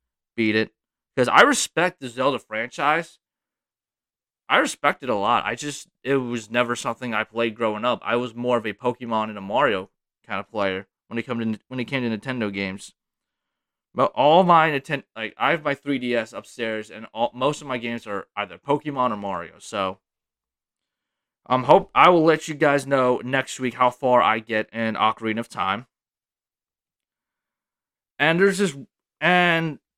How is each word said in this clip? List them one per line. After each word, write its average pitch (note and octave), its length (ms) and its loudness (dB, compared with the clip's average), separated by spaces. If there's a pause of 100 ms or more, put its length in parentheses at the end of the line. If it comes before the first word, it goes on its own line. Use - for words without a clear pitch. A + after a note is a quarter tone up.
(340)
beat A2 220 2
it. A2 160 -2 (440)
'Cause B2 120 2
I D3 140 6
respect F#3 580 0
the C3 80 -10
Zelda B2+ 320 -2
franchise. C#3+ 800 -4 (1300)
I C#3 80 2
respect G#3 460 0
it B2+ 80 -6
a A2+ 40 0
lot. G#2 300 0
I A2 100 -4
just, D3 340 -12 (140)
it C#3 140 -2
was A#2+ 340 -6
never A#2+ 240 0
something A#2+ 380 -8
I A2 100 -2
played A2+ 320 -4
growing A2 300 -4
up. B2 180 0
I A2+ 140 -2
was A#2+ 180 -6
more A#2+ 220 -2
of A2 100 -4
a G#2 60 -6
Pokemon A#2 560 -4
and G#2+ 80 -12
a G2 60 -12
Mario G2+ 480 -2 (360)
kind G2+ 140 -6
of G2+ 100 -14
player G2 380 -2 (180)
when A2+ 120 -8
it A2+ 60 -6
come A#2 140 -6
to, A2+ 300 -4
when B2+ 100 -10
it B2 60 -4
came C3 180 -4
to A2+ 160 -2
Nintendo A#2+ 320 -6
games. G2 440 -8 (1000)
But - 200 0
all D#3 300 4
my E3 260 6
Ninten-, C#3+ 340 -6 (100)
like, A2 220 -10
I B2 140 0
have D#3 140 -2
my C#3+ 100 -2
three C#3 240 -4
D B2 180 -2
S A2 160 -4
upstairs, A2 580 -8
and G#2+ 220 -16
all, A#2 220 -2
most C3+ 260 -2
of D3 60 -16
my C3 100 -4
games A#2 300 -8
are G2+ 300 -8
either F#2+ 200 -8
Pokemon C#3 560 -2
or G#2 40 -6
Mario. F2 420 -8
So, G2 400 -6 (1500)
um, B2+ 200 -2
hope, F3+ 300 6
I C#3 140 8
will E3+ 160 6
let D#3 240 2
you D#3 60 -6
guys C#3+ 320 2
know C3 360 2
next C3 380 -4
week B2 140 -4
how B2+ 160 2
far B2 320 2
I A2 160 2
get A2 340 -4
in A2+ 220 -2
Ocarina A2 460 0
of A#2 100 -10
Time. G2 360 -4 (2250)
And D#3+ 220 4
there's F#3+ 180 4
this, F3 180 0 (440)
and E3 580 4 (180)